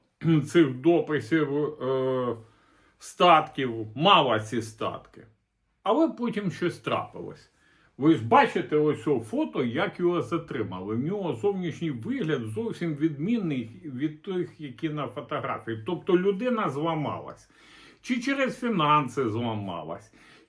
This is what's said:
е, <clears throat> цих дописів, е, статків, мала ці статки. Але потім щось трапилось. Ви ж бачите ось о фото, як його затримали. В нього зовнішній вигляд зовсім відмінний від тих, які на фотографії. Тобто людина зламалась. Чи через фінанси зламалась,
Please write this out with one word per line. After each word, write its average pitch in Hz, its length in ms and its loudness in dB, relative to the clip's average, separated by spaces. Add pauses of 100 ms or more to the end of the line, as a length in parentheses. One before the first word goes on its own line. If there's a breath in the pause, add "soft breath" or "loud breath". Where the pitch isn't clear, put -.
(220)
е, 156 200 6
<clears throat> - 60 -6
цих 156 260 6
дописів, 151 880 2
е, 131 720 -2 (640 soft breath)
статків, 139 960 4
мала 143 440 6
ці 107 220 -4
статки. - 680 -10 (560)
Але 285 240 4
потім 208 440 -4
щось - 280 -4
трапилось. - 720 -8 (460 soft breath)
Ви 151 180 6
ж 113 100 -6
бачите 202 520 4
ось 151 300 0
о 143 120 2
фото, 294 440 -4
як 143 360 -2
його 175 220 0
затримали. 107 760 -6
В 117 40 0
нього 170 340 -2
зовнішній 170 580 -2
вигляд 156 500 -4
зовсім 165 540 -6
відмінний 151 880 -2
від 151 360 -6
тих, 180 400 -6
які 147 280 -8
на 147 180 -6
фотографії. 123 800 -8
Тобто 175 320 0
людина 202 520 0
зламалась. 135 800 -4 (520 loud breath)
Чи 247 200 -4
через 269 380 -2
фінанси 151 680 2
зламалась, 101 840 -6 (360 soft breath)